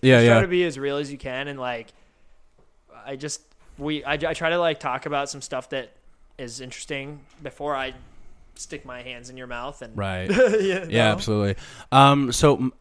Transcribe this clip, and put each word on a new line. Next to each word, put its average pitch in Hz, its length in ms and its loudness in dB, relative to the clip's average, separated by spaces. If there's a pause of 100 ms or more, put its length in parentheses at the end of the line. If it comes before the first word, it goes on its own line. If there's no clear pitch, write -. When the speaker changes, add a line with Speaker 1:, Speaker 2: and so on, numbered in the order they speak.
Speaker 1:
Yeah, 131 160 8
Speaker 2:
Just 117 80 8
Speaker 1:
yeah. 117 80 8
Speaker 2:
try 113 80 8
to 180 60 2
be 180 180 2
as 139 140 -4
real 139 180 -2
as 143 140 -6
you 139 60 -12
can, 135 300 -8
and, 139 120 -10
like, 120 340 -8 (1120)
I 139 100 -10
just, 143 260 -10 (360)
we, 147 260 -4
I, 139 100 -2
I 160 200 -2
try 165 160 -2
to, 175 100 2
like, 165 200 2
talk 131 260 -4
about 143 240 -2
some 139 120 -12
stuff - 280 -10
that 131 220 -6 (460)
is 123 240 -12
interesting 139 600 -10 (200)
before 143 340 -6
I 131 180 -4 (600)
stick - 300 -14
my 123 180 -14
hands 123 260 -14
in 127 80 -16
your 127 100 -12
mouth 123 360 -10
and 113 120 -16
Speaker 1:
Right. 95 340 -4
Speaker 2:
<laughs> - 0 -
you 196 600 2
Speaker 1:
Yeah, 113 160 2
Speaker 2:
know? 110 60 4
Speaker 1:
absolutely. 101 440 0 (360)
Um, 139 400 6
so 143 260 6
m-, 127 240 -2